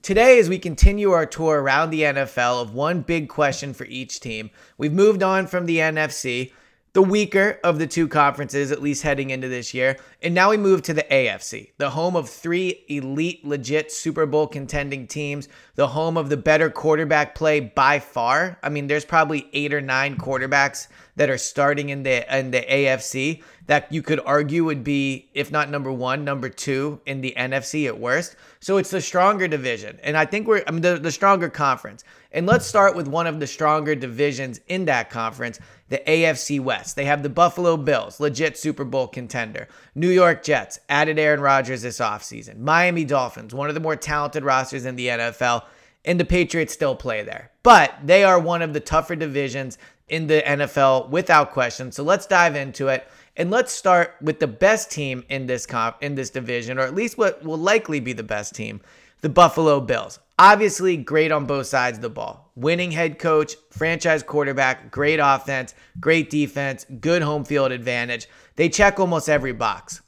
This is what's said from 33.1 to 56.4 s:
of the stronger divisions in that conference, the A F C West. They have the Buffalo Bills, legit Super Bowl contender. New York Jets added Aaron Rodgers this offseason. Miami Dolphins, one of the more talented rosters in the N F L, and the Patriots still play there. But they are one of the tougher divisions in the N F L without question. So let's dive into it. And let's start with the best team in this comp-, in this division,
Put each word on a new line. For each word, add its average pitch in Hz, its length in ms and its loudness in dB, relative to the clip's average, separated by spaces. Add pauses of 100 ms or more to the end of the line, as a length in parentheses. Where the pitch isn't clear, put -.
of 156 120 -6
the 143 80 -4
stronger 151 480 0
divisions 131 760 -4
in 185 180 -4
that 123 240 0
conference, 117 480 -6 (300)
the - 220 -4
A 165 140 4
F 156 140 0
C 147 200 -4
West. 127 380 -4
They 139 80 -4
have 143 180 0
the 147 60 -6
Buffalo 170 480 2
Bills, 131 420 -2
legit 147 380 -2
Super 147 280 -6
Bowl 127 220 -4
contender. 113 640 -10 (260)
New 170 160 0
York 180 340 4
Jets 127 340 -2 (100)
added 151 300 2
Aaron 151 220 4
Rodgers 131 420 2
this 120 160 -10
offseason. 110 600 -6
Miami 165 460 2
Dolphins, 120 500 -4
one 143 140 -4
of 147 60 -6
the 156 60 -4
more 156 160 -4
talented 147 480 -4
rosters 131 400 0
in 127 120 -8
the 123 140 -4
N 117 100 -2
F 117 200 -6
L, 120 260 0 (380)
and 175 160 0
the 175 40 2
Patriots 170 500 0
still 135 200 -2
play 110 280 -6
there. - 280 -14 (120)
But 185 320 8 (100)
they 185 180 8
are 185 160 8
one 170 240 0
of 156 120 -6
the 147 60 -2
tougher 160 360 -2
divisions 139 600 -6 (300)
in 160 200 -4
the 151 180 4
N 143 140 0
F 143 160 -2
L 131 320 4
without 156 440 4
question. 127 380 -4
So 139 120 -10
let's 190 240 0
dive 175 280 4
into 139 340 -4
it. 131 200 -2 (300)
And 170 120 -2
let's 240 220 0
start 180 500 2
with 151 180 -2
the 156 60 2
best 190 440 0
team 131 380 -8
in 135 180 -6
this 123 200 -4
comp-, 117 360 -4
in 143 120 -6
this 131 160 -6
division, 123 480 -6